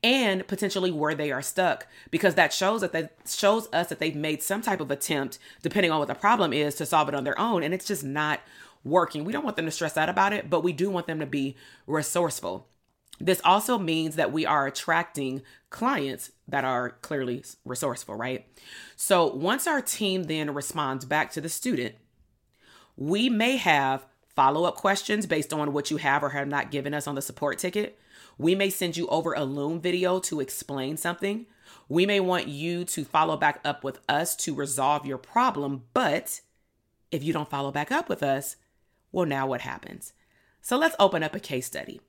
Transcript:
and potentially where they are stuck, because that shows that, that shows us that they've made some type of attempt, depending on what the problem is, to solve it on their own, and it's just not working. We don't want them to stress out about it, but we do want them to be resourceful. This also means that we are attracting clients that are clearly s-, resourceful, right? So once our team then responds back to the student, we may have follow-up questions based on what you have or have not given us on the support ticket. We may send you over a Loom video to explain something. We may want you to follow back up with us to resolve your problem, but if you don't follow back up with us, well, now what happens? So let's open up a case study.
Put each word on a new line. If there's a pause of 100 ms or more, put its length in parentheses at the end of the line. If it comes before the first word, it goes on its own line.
and
potentially
where
they
are
stuck, (240)
because
that
shows
that,
that (140)
shows
us
that
they've
made
some
type
of
attempt, (240)
depending
on
what
the
problem
is,
to
solve
it
on
their
own,
and
it's
just
not (440)
working.
We
don't
want
them
to
stress
out
about
it,
but
we
do
want
them
to
be (300)
resourceful. (520)
This
also
means
that
we
are
attracting (280)
clients (160)
that
are (120)
clearly
s-,
resourceful,
right? (480)
So
once
our
team
then
responds
back
to
the
student, (1000)
we
may
have (300)
follow-up
questions
based
on
what
you
have
or
have
not
given
us
on
the
support
ticket. (400)
We
may
send
you
over
a
Loom
video
to
explain
something. (420)
We
may
want
you
to
follow
back
up
with (100)
us
to
resolve
your
problem,
but (720)
if
you
don't
follow
back
up
with
us, (540)
well,
now
what
happens? (500)
So
let's
open
up
a
case
study.